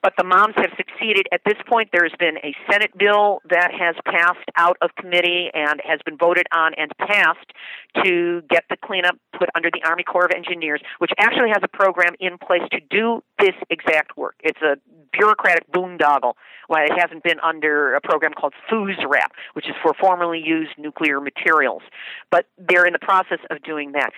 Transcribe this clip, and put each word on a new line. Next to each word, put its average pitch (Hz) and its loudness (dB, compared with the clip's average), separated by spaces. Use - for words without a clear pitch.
But 190 2
the 185 2
moms 190 4
have 180 0
succeeded. 196 -2
At 175 -2
this 208 2
point, 226 2
there's 175 2
been 165 0
a 147 -8
Senate 208 2
bill 208 4
that 175 2
has 170 -2
passed 175 2
out 170 4
of 170 0
committee 175 -4
and 151 -2
has 151 -4
been 156 -10
voted 175 2
on 160 0
and 156 -6
passed 185 0
to 175 0
get 165 2
the 180 -6
cleanup 180 -2
put 175 0
under 165 -2
the 170 -6
Army 165 -2
Corps 175 0
of 170 0
Engineers, 170 -6
which 170 -2
actually 233 2
has 208 2
a 190 -4
program 175 2
in 180 -6
place 175 -2
to - -4
do 226 -2
this 190 4
exact 160 -2
work. - -8
It's 156 -2
a 147 0
bureaucratic 196 2
boondoggle 151 0
why 156 2
it 156 0
hasn't 165 -2
been 165 0
under 151 0
a 143 2
program 151 0
called 143 -2
foos 196 -2
which - -10
is - -8
for 160 2
formerly 175 0
used 160 -2
nuclear 147 -4
materials. 139 0
But 175 2
they're 180 4
in 175 2
the 170 -2
process 185 0
of 151 -10
doing 147 -8
that. 139 0